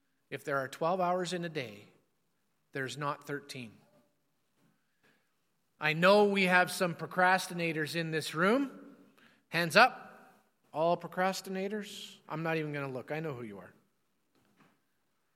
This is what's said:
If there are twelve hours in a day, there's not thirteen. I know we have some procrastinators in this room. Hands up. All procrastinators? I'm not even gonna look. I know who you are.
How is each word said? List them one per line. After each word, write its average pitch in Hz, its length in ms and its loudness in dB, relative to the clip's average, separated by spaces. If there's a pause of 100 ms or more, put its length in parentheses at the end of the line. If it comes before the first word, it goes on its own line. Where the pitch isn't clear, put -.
(300)
If 139 120 -12
there 143 140 -4
are 131 100 -2
twelve 170 340 -2
hours 180 320 0
in 175 120 -4
a 170 40 -6
day, 113 360 -10 (880)
there's 131 240 -8
not 147 300 -6
thirteen. 139 440 -10 (2000)
I 151 120 0
know 190 320 8
we 196 200 2
have 180 280 4
some 175 220 -2
procrastinators 170 1000 0
in 165 160 -4
this 156 240 -4
room. 226 360 2 (800)
Hands 165 280 0
up. - 560 4 (400)
All 170 240 2
procrastinators? 190 1200 -4 (120)
I'm 156 140 -6
not 165 140 0
even 151 160 -4
gonna 139 180 -6
look. 127 220 -8
I 156 80 -6
know 156 140 -6
who 120 100 -10
you 101 140 -12
are. 85 140 -20 (1600)